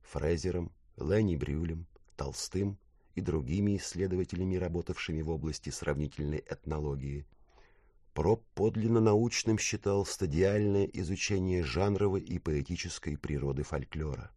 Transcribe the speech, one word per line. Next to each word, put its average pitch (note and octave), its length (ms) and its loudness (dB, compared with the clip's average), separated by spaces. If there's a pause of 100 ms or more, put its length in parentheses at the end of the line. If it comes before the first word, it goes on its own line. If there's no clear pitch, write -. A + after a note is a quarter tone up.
Фрезером, E2+ 680 0 (260)
Ленни F#2 380 2
Брюлем, E2 520 -2 (280)
Толстым G2 600 -4 (360)
и F2+ 80 -4
другими F#2 560 0
исследователями, F#2 800 -2
работавшими E2+ 680 -2
в D#2 80 -4
области D#2 400 -4
сравнительной D2 800 -4
этнологии, C#2+ 760 -6 (840)
Пропп F#2+ 400 2
подлинно A2 480 2
научным A2 560 4
считал G2+ 480 0
стадиальное G2 800 2
изучение F#2 760 0
жанровой F#2+ 580 2
и F2 180 -4
поэтической D2+ 760 -4
природы C#2 460 -2
фольклора. D2+ 720 -6